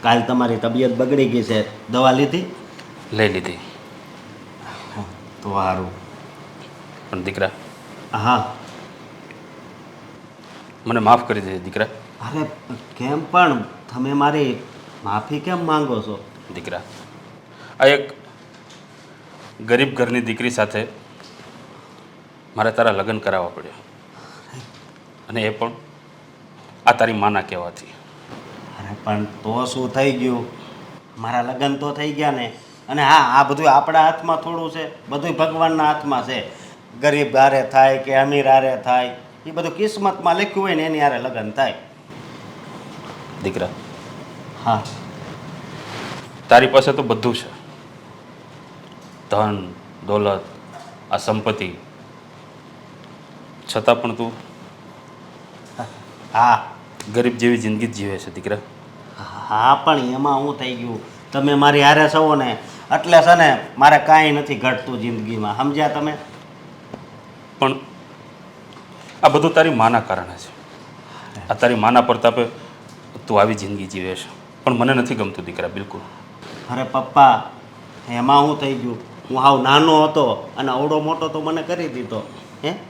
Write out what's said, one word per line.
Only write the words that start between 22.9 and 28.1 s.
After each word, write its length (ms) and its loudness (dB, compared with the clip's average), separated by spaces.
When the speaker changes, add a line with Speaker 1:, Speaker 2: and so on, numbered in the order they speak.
Speaker 2:
લગ્ન 260 -4
કરાવવા 320 -4
પડ્યા. 240 -18
અને 180 -4
એ 40 -2
પણ 220 -6
આ 80 6
તારી 300 2
માના 260 2
કહેવાથી. 440 -10